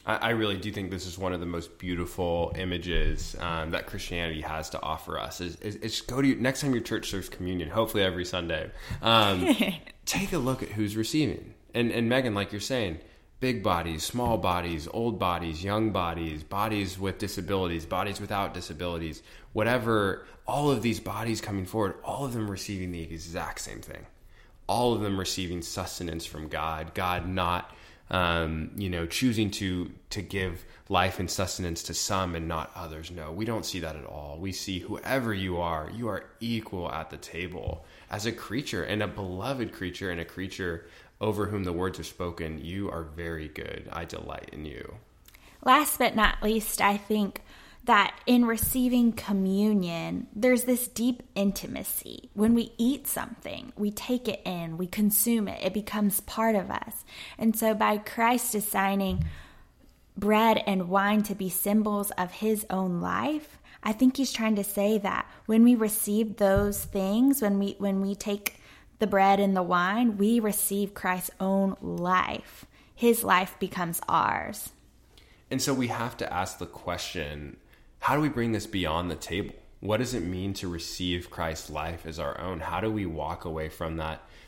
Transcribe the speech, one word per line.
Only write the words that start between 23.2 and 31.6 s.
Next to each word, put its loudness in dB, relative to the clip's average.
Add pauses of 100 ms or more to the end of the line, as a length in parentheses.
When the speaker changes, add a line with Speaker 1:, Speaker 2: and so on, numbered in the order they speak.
Speaker 1:
same -10
thing, -14 (600)
all 4
of 0
them 0
receiving -4
sustenance -6
from -10
God, -4
God -2
not, -2 (360)
um, 2
you -4
know, -2
choosing 2
to, -2 (200)
to -6
give -4 (260)
life 2
and -2
sustenance -2